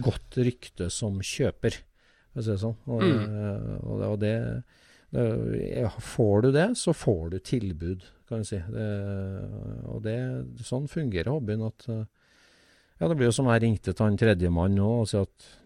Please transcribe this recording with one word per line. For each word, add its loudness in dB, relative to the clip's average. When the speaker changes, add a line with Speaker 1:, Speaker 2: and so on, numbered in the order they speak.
Speaker 1:
godt -2
rykte -2
som -2
kjøper, -2
for -6
å -4
si 0
det 0
sånn. -2
Og, -2
Speaker 2:
Mm. 4
Speaker 1:
eh, -4
og -4
det, -2
og -2
det, -2
det, -2
ja, 0
får 2
du 6
det, 4
så 0
får 0
du -4
tilbud, -4
kan -4
jeg -4
si. -6
Det, -6
og -8
det, -2
sånn -4
fungerer -2
hobbyen, -2
at, -8
eh, -4
ja, 2
det 2
blir 4
jo -
som 2
jeg 6
ringte 2
til 2
han 4
tredje 4
mann 4
nå 2
og 0
sier 2
at -20